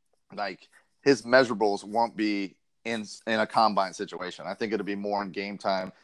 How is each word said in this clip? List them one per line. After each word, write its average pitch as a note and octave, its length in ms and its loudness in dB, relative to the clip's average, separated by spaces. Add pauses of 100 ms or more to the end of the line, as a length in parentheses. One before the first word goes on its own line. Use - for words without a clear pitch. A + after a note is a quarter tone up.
(340)
like, G2 360 -8 (340)
his C#3 180 6
measurables A2+ 640 4
won't G#2+ 340 -2
be G2+ 380 -2 (280)
in, A2+ 220 -6 (220)
in A2+ 140 2
a G#2+ 40 2
combine G2+ 480 2
situation. E2+ 540 -10
I G2 80 -6
think A2 180 -4
it'll G2 140 -4
be G2+ 80 -4
more G2+ 260 -4
in G2 80 -8
game G2 300 -8
time, F#2+ 340 -4 (100)